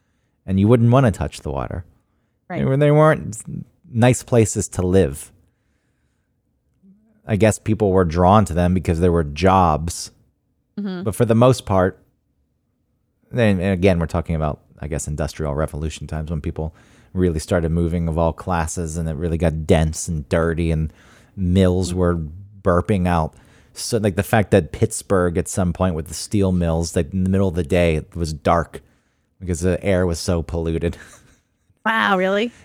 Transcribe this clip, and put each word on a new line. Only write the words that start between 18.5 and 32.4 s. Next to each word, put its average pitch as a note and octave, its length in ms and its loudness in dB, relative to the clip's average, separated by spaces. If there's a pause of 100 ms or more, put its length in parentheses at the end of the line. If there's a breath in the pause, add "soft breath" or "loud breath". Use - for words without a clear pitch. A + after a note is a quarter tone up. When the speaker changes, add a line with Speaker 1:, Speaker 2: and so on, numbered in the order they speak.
Speaker 1:
and E2 120 -4
it D#2 60 -6
really D#2+ 240 -4
got D#2 280 -2
dense D#2+ 420 0
and D#2 200 -6
dirty E2 420 0
and D#2 220 -2 (440 soft breath)
mills F2+ 540 2
Speaker 2:
Mm-hmm. F2+ 80 -6
Speaker 1:
were F2 220 0 (420)
burping F2+ 440 0
out. E2 280 0 (400 soft breath)
So, - 240 -4
like, G2+ 180 -2
the G2+ 60 0
fact - 280 0
that F#2 220 2
Pittsburgh F2+ 640 -2
at E2+ 100 -2
some F2 240 -2
point F#2 220 -2
with D#2 140 -8
the D#2+ 60 -12
steel G2 360 -2
mills, E2 420 -2
that E2 200 -2
in F#2+ 120 -2
the F#2+ 60 0
middle F#2+ 180 2
of D#2+ 60 -4
the F2 80 -2
day E2+ 340 2
it - 200 -8
was E2 160 -4
dark E2+ 480 -2 (580)
because F2 220 -6
the F2+ 240 0
air F#2 220 0
was E2 120 -2
so E2+ 240 -2
polluted. E2 600 -4
<laughs> - 40 -20 (800 loud breath)
Speaker 2:
Wow, G#3+ 320 0
really? G3+ 340 -2 (120)